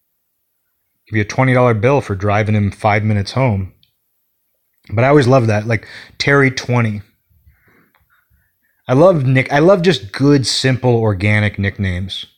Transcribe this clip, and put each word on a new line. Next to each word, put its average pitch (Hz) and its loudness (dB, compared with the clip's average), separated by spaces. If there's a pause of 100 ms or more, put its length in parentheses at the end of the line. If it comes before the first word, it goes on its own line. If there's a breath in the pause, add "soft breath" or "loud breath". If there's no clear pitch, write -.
(1080)
Give 107 -6
you 107 0
a 101 -2
twenty 131 -2
dollar 123 2
bill 127 0
for - -6
driving 104 -2
him 104 0
five 104 -2
minutes 104 -2
home. 104 -2 (1200)
But 110 0
I 131 2
always 143 4
loved 123 4
that, 107 -2
like, 113 -4 (320 loud breath)
Terry 143 2
twenty. 117 -4 (1900 soft breath)
I 123 2
love 156 4
nick-, 131 0
I 139 0
love 175 4
just 165 -2
good, 139 2
simple, 127 0
organic 104 0
nicknames. 98 -6 (120)